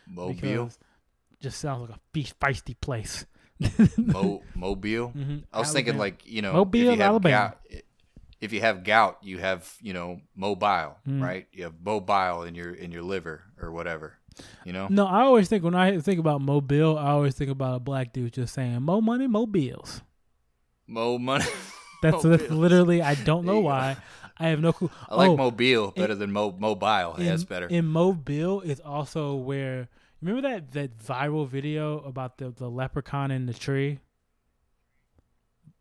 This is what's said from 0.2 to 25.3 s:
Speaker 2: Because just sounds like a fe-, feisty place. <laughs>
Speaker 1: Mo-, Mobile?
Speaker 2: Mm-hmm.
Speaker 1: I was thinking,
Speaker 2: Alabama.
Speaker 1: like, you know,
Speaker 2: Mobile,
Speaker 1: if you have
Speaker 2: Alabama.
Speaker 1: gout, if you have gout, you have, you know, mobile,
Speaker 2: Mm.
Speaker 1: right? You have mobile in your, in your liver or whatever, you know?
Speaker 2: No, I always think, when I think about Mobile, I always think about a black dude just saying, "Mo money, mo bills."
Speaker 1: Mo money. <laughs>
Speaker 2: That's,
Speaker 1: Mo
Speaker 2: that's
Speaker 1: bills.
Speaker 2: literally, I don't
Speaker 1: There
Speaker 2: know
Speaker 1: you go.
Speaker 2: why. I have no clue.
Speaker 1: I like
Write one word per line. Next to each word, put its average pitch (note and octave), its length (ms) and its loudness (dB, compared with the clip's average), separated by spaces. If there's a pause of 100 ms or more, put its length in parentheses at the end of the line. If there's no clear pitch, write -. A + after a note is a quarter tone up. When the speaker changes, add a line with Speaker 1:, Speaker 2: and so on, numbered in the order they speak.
Speaker 2:
Because A#2 440 -4 (640)
just C3 200 -10
sounds B2 280 -6
like A2 80 -18
a - 40 -20 (120)
fe-, D3 280 -4
feisty C3 400 -2
place. - 460 -8 (340)
<laughs> - 360 4
Speaker 1:
Mo-, G2+ 460 0 (140)
Mobile? G#2 600 -2
Speaker 2:
Mm-hmm. C#3+ 200 -6 (160)
Speaker 1:
I A2 80 -4
was D3 120 -2
thinking, A#2 220 0
Speaker 2:
Alabama. G#2+ 60 -2
Speaker 1:
like, G2+ 260 -4
you A2 160 -6
know, G2 120 -2
Speaker 2:
Mobile, G3 260 4
Speaker 1:
if A#3+ 40 6
you B3 60 6
have A3 100 4
Speaker 2:
Alabama. G3+ 300 4
Speaker 1:
gout, - 520 0 (580)
if G#2+ 120 -8
you G2+ 80 -2
have F#2+ 240 0
gout, G#2 380 4
you F#2+ 160 -10
have, F#2 420 -4
you G2+ 140 -10
know, F2 260 -8 (140)
mobile, F#2 600 0 (120)
Speaker 2:
Mm. C3+ 140 -4
Speaker 1:
right? F#2+ 300 -6
You F2+ 120 -14
have E2 180 -12
mobile F#2+ 600 0
in E2+ 120 -12
your, F2 200 -10
in F2 180 -12
your E2+ 100 -12
liver E2 400 -8 (180)
or E2 120 -10
whatever, E2 460 -8 (460)
you F2 100 -10
know? G2 160 -6
Speaker 2:
No, G3 160 4
I F#3+ 160 2
always A#3+ 260 6
think, G3+ 160 0
when E3+ 100 0
I F#3 260 4
think F#3 200 0
about D3+ 220 2
Mobile, C#3+ 560 2
I C#3+ 120 -2
always C#3+ 240 2
think C#3 160 -4
about C3 260 -2
a B2 40 -6
black C3 320 -4
dude A#2+ 220 -4
just B2 180 -4
saying, B2 300 -4
"Mo F3 180 2
money, A#3+ 260 0
mo A3+ 200 2
bills." - 560 -4 (840)
Speaker 1:
Mo A#2 320 0
money. C3 280 0 (280)
<laughs> - 280 -10
Speaker 2:
That's, D#3+ 200 4
Speaker 1:
Mo E3 80 6
Speaker 2:
that's D#3+ 140 8
Speaker 1:
bills. D#3 160 0
Speaker 2:
literally, F3 420 6
I C#3+ 120 2
don't D#3+ 320 0
Speaker 1:
There F#3+ 80 2
Speaker 2:
know G#3+ 60 4
Speaker 1:
you - 40 4
go. D3+ 40 2
Speaker 2:
why. C3+ 280 0 (420)
I E3 100 0
have D#3 120 2
no E3 140 4
clue. - 160 -4 (180)
Speaker 1:
I G#2+ 80 -4
like F#3 140 8